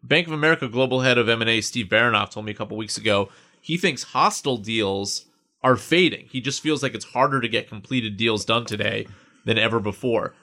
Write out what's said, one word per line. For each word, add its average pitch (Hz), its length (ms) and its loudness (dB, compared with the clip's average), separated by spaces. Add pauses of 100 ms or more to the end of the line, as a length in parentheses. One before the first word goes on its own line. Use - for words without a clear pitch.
Bank 151 240 0
of 160 60 -8
America 156 360 2
Global 127 340 0
Head 127 140 4
of 117 120 4
M 117 140 2
and 113 80 2
A, 113 100 2
Steve 107 260 -4
Baranoff, 107 440 4
told 107 160 -10
me 107 60 -8
a 101 40 -8
couple 107 200 -8
weeks 107 200 -8
ago 104 320 2 (320)
he 160 160 -6
thinks 165 260 -2
hostile 147 540 0
deals 101 720 -2 (360)
are 127 140 4
fading. 165 520 0
He 131 120 -6
just 139 200 -6
feels 151 220 -2
like 123 120 -4
it's 117 100 -8
harder 135 360 2
to 117 80 -2
get 113 200 -4
completed 110 480 -4
deals 110 280 0
done 117 200 0
today 104 420 -4 (380)
than 110 140 0
ever 113 200 2
before. 107 640 -2